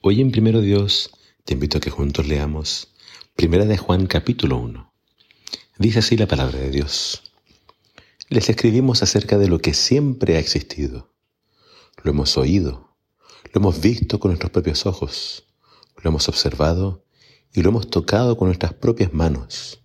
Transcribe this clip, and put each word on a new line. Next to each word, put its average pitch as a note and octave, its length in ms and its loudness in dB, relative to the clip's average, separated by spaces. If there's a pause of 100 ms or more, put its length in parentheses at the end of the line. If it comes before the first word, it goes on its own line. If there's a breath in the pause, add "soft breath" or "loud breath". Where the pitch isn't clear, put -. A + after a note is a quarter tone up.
Hoy G#2 220 4
en C3+ 80 4
Primero A2+ 320 4
Dios G2+ 480 0 (340 soft breath)
te - 80 -4
invito C#2+ 240 -2
a D2 60 0
que - 80 -4
juntos C#2+ 360 -2
leamos D2 680 -4 (420 loud breath)
Primera F2 300 4
de G#2+ 100 2
Juan F#2 300 0
capítulo - 500 -2
uno. A#1 380 -10 (800 loud breath)
Dice A2 220 2
así A2+ 180 2
la G#2+ 100 2
palabra C2+ 320 -2
de C2+ 120 -4
Dios: - 640 -6 (960 loud breath)
Les B2 180 0
escribimos A#2+ 540 2
acerca - 340 2
de G2+ 120 4
lo E2+ 100 2
que E2+ 160 0
siempre C3 640 0
ha - 20 2
existido. - 760 -6 (920 soft breath)
Lo D2+ 100 -2
hemos C#2+ 260 0
oído, C#2+ 580 0 (560 loud breath)
lo G2+ 80 2
hemos F2 220 0
visto A2 360 0
con G2 120 0
nuestros F2 200 -2
propios E2 360 -2
ojos, - 600 -8 (560 soft breath)
lo E2 60 -2
hemos D#2 220 0
observado E2+ 720 -2 (480 soft breath)
y - 80 -2
lo F2 80 4
hemos G#2+ 220 -2
tocado A2+ 480 0
con F#2 100 2
nuestras F2 240 0
propias G#2 400 0
manos. - 720 -4